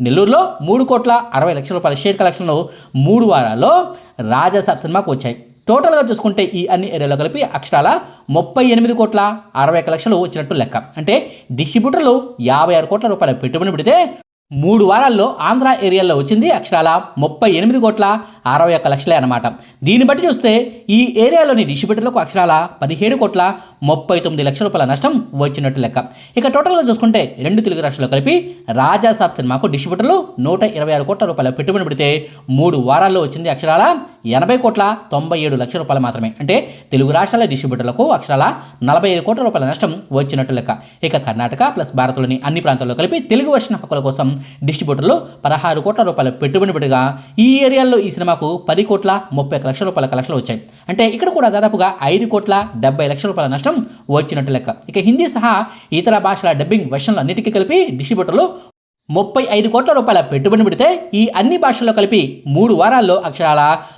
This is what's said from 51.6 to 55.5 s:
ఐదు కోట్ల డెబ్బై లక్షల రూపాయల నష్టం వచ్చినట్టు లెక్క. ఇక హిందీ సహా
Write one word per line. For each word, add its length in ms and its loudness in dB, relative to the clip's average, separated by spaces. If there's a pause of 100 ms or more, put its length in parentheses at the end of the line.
ఐదు 220 0
కోట్ల 500 -2
డెబ్బై 320 0
లక్షల 200 -4
రూపాయల 240 -2
నష్టం 340 -2 (240)
వచ్చినట్టు 420 -2
లెక్క. 180 -4 (200)
ఇక 80 -4
హిందీ 300 2
సహా 380 0 (280)